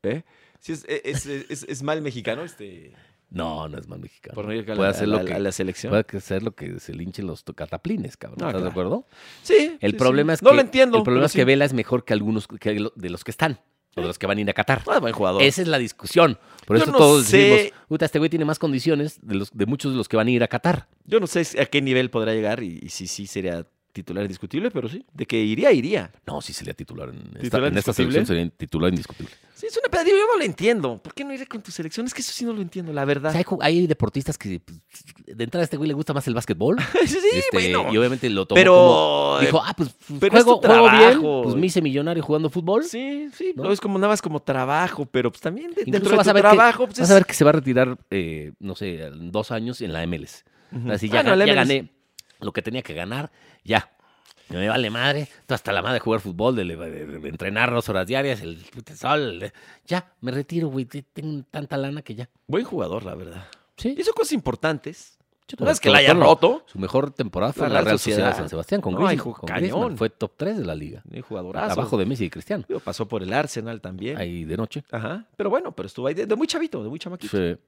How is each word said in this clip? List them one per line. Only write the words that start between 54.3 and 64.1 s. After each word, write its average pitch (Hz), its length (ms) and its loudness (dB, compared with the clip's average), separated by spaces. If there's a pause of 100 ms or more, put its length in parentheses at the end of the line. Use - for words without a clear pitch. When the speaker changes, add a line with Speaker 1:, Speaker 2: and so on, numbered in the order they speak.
Speaker 2:
No 87 120 -10
me 101 100 -2
vale 117 200 0
madre, 139 380 -2 (180)
tú 135 80 -4
hasta 110 200 -6
la 92 80 0
madre 120 140 -2
de 110 40 0
jugar 113 220 -2
fútbol, 104 340 -2
de, 101 80 -4
de, 85 140 -6
de, 78 420 -14
de 76 100 -12
entrenar 101 420 -2
dos 120 180 -2
horas 92 180 -2
diarias, 131 340 -4
el 82 160 -12 (160)
puto - 220 -20
sol, 143 440 -4
de-, 101 120 -12 (340)
ya, 175 360 -6
me 123 100 -8
retiro, 147 380 -6
güey, 131 160 -6
te-, 139 180 -16
tengo 147 480 -12
tanta 147 260 -10
lana 139 240 -6
que 113 140 -16
ya. 123 140 -12 (180)
Speaker 1:
Buen 190 160 -2
jugador, 107 400 -8
la 90 100 -12
verdad. 87 320 -16 (300)
Speaker 2:
Sí. 247 220 -6
Speaker 1:
Hizo 427 160 -2